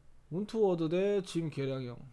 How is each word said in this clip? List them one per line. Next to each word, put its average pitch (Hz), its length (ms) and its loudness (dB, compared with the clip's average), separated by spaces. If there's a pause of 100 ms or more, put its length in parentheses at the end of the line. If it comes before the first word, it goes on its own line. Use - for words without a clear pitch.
(280)
문투워드 185 640 2
대 196 340 2
짐 165 260 -2
계량형. 135 480 -4 (160)